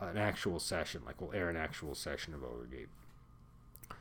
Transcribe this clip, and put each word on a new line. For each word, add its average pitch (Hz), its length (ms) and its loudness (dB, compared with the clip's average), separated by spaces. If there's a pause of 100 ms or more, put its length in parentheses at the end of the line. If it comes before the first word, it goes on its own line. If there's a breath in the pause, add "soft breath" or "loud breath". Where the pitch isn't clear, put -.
an 90 160 2
actual 104 420 6
session, - 460 2
like - 160 -8
we'll 90 140 -2
air 90 160 6
an 82 60 2
actual 78 380 0
session - 380 -2
of 73 80 -4
Overgate. 60 460 -4 (1160 loud breath)